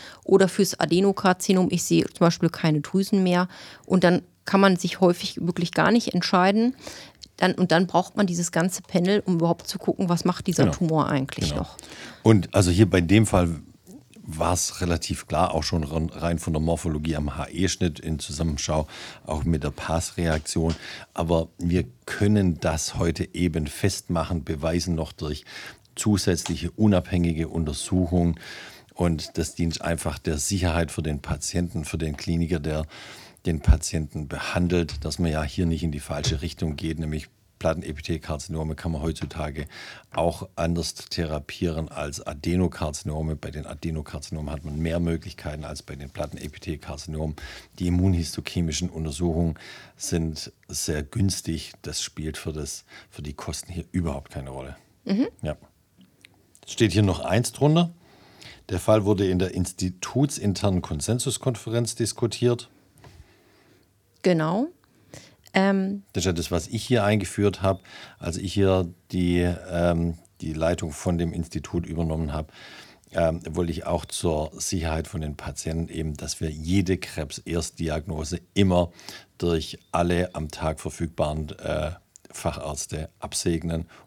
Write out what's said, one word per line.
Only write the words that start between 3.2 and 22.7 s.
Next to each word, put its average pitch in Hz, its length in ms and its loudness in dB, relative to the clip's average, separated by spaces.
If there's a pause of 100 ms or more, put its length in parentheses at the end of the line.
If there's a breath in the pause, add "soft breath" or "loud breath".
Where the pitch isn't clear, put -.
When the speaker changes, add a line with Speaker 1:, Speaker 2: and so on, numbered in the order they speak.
Speaker 1:
mehr. 180 240 4 (400 loud breath)
Und 185 160 6
dann 180 180 6 (240)
kann 196 140 4
man 196 160 8
sich - 240 -2
häufig 180 420 4
wirklich 170 300 -2
gar 160 200 4
nicht 233 220 4
entscheiden. 202 600 4 (640 loud breath)
Dann, 185 180 2
und 180 160 2
dann 175 160 6
braucht 180 300 0
man 202 100 4
dieses 175 240 -2
ganze 180 320 0
Panel, 190 420 2
um 180 100 2
überhaupt 170 320 2
zu - 120 -6
gucken, 185 300 0
was 175 160 2
macht - 200 0
dieser - 200 2
Speaker 2:
Genau. 71 100 2
Speaker 1:
Tumor 160 320 2
eigentlich - 420 -2
Speaker 2:
Genau. 104 120 -2
Speaker 1:
noch. - 160 -10 (440 loud breath)
Speaker 2:
Und 104 320 6
also 92 160 6
hier 95 180 8
bei 90 140 4
dem 101 240 6
Fall 87 360 2 (640)
war's 85 580 -2
relativ 85 460 -2
klar, 85 260 2
auch 78 100 0
schon 82 200 0
ran, 80 280 -2
rein 85 260 -2
von 80 160 -4
der 78 80 0
Morphologie 78 540 0
am 73 200 -2
H-E-Schnitt 87 640 -2
in 78 200 -4
Zusammenschau, 76 680 -2 (380 loud breath)
auch 76 180 -4
mit 80 200 0
der 73 80 -4
pas-Reaktion. 80 1040 -2 (400 loud breath)
Aber 82 420 0
wir 87 260 2 (220)
können 101 540 2
das 80 360 -2